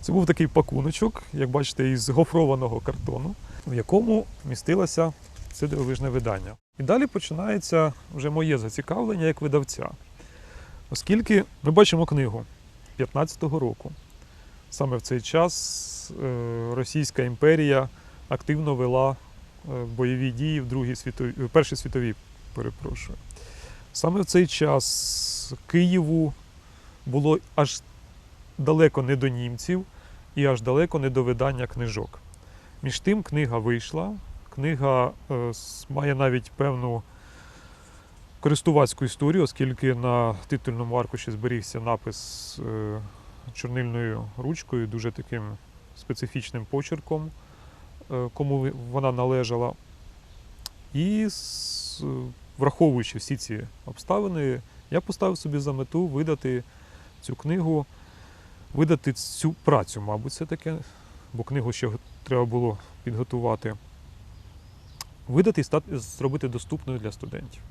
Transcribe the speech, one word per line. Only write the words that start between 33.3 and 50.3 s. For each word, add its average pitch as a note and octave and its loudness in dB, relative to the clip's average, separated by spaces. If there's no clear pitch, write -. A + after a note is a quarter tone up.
вийшла, A#2+ -2
книга, C3+ 2
е, A#2+ -2
с-, - -14
має C#3+ 0
навіть B2+ 2
певну B2 0
користувацьку D3 4
історію, D#3 2
оскільки C3 2
на A#2+ 2
титульному A#2+ -4
аркуші A#2 -4
зберігся A2+ -4
напис, - -6
е, A2 -6
чорнильною A#2 -4
ручкою, B2+ -4
дуже A2+ -4
таким A#2 -8
специфічним - -8
почерком, D#3 -4
е, B2 -2
кому C#3 0
ви-, C3 0
вона C3 0
належала. B2 0